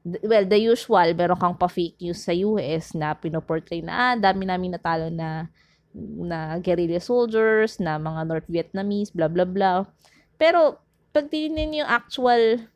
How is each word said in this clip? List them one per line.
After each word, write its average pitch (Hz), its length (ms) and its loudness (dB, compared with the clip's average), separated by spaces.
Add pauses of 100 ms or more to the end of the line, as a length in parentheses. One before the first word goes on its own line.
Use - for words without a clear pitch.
D-, 170 240 -8
well, 214 160 6
the 196 160 4
usual, 220 560 4
meron 175 240 2
kang 180 160 0
pa-fake 175 480 -4
news 175 240 -8
sa 175 80 0
U 202 240 0
S 160 400 -4
na 151 160 -2
pinoportray 160 720 -6
na, 165 80 -8
"Ah, 247 240 2
dami 190 320 2
namin 180 240 -4
natalo 165 400 -4
na, 160 320 -6 (480)
na 160 640 -8
guerrilla 175 400 0
soldiers, 220 800 2
na 156 240 -4
mga 160 240 -6
North 160 240 -6
Vietnamese, 196 640 -4
blah, 160 160 0
blah, 180 160 0
blah." 190 400 0 (560)
Pero, 320 400 4 (320)
pag 294 160 0
tinignan 311 560 -2
yung 254 60 -8
actual 240 720 2 (100)